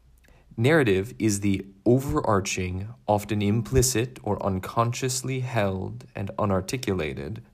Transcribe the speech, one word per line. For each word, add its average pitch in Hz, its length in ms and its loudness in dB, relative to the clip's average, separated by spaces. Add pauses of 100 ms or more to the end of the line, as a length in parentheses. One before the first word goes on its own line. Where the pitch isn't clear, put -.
(560)
Narrative 117 640 4
is 104 220 2
the 98 240 0 (220)
overarching, 104 1000 0 (200)
often 104 320 0
implicit 117 840 0
or 101 220 -2
unconsciously 120 960 -2
held 104 640 -2 (100)
and 101 240 -6
unarticulated 95 1000 -2 (160)